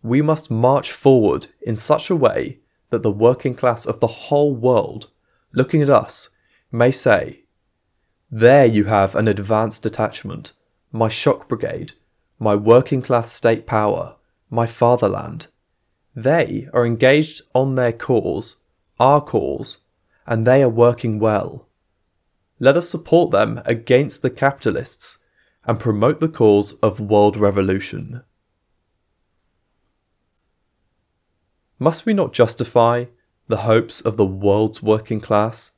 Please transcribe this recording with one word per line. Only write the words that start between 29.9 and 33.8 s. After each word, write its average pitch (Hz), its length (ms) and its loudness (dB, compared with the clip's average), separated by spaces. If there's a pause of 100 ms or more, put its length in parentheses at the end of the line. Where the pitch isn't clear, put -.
Must 160 260 -2
we 220 80 0
not 185 200 -2
justify 117 720 0 (420)
the 104 160 -4
hopes 117 380 0